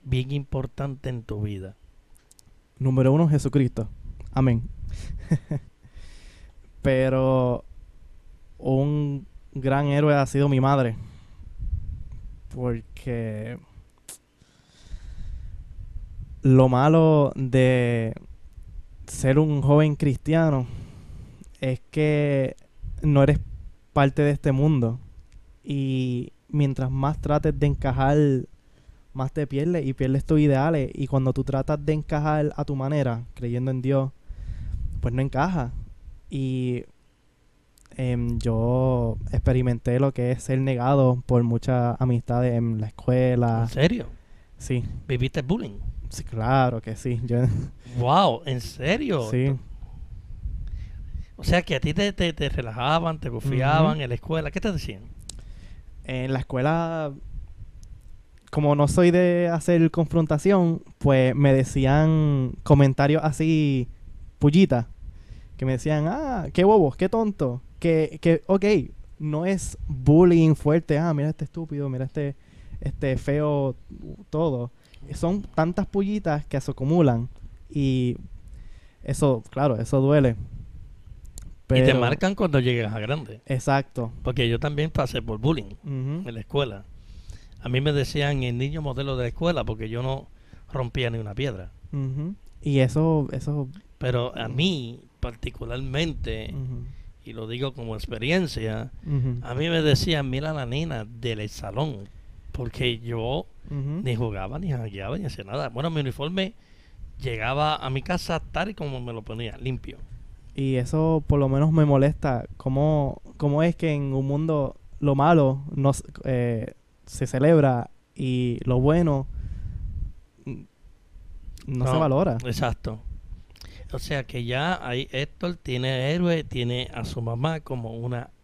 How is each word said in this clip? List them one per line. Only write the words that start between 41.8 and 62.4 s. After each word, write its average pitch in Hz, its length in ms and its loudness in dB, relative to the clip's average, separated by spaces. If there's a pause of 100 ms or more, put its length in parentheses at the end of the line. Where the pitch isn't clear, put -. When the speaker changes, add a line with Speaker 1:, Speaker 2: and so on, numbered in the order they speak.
Speaker 2:
amistades 120 540 2
en 117 260 0
la 107 60 -4
escuela. 123 760 2
Speaker 1:
¿En 117 60 0
serio? 165 380 0 (500)
Speaker 2:
Sí. 123 280 -4 (240)
Speaker 1:
¿Viviste 127 340 -2
bullying? 127 360 -2 (300)
Speaker 2:
Sí, - 160 -10
claro 120 560 2
que 110 160 -10
sí. 120 280 -4
Yo 117 140 0 (600)
Speaker 1:
Wow, 131 480 4
¿en 127 140 -4
serio? 160 720 -2
Speaker 2:
Sí. 127 220 0 (1800)
Speaker 1:
O - 80 -12
sea, 175 180 4
que - 140 -2
a 131 40 -2
ti 147 140 0
te, 202 180 0
te, 175 200 -2
te 151 160 -4
relajaban, 147 720 -2
te 135 120 -8
confiaban 135 640 2
Speaker 2:
Ujú. 156 80 -4
Speaker 1:
en 127 60 -4
la 120 60 -2
escuela. 156 360 -4
¿Qué 190 100 -6
te 220 120 -2
decían? 104 300 -6 (1040)
Speaker 2:
En 131 280 -4
la 131 80 0
escuela, 156 720 -2 (1400)
como 147 240 4
no 143 140 4
soy 175 220 6
de 175 420 4
hacer 165 380 4
confrontación, 170 920 2 (160)
pues 131 360 6
me 139 200 6
decían 143 960 4 (100)